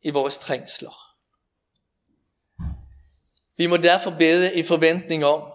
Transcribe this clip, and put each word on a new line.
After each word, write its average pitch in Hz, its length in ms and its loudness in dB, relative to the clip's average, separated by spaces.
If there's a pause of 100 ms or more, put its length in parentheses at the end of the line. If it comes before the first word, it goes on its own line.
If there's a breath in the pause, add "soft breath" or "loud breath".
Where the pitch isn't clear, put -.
i 151 80 -8
vores 143 280 -2
trængsler. - 580 -10 (2500)
Vi 170 100 0
må 175 100 2
derfor 175 340 2
bede 170 440 2
i 165 80 -2
forventning 165 600 0
om, 151 300 0